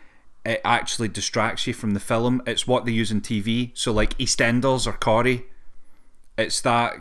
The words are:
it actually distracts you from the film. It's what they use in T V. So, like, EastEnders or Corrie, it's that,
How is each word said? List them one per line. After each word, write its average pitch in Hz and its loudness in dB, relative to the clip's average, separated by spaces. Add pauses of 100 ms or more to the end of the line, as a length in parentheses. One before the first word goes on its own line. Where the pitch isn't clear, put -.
(440)
it 113 -2
actually 117 0
distracts 107 -2
you 120 -2
from 107 -2
the 98 2
film. 123 2
It's 113 -2
what 123 2
they 120 0
use 113 2
in 104 2
T 107 -2
V. 117 0
So, - -2
like, 107 4
EastEnders 123 2
or 107 -2
Corrie, 120 2 (920)
it's - 0
that, 120 2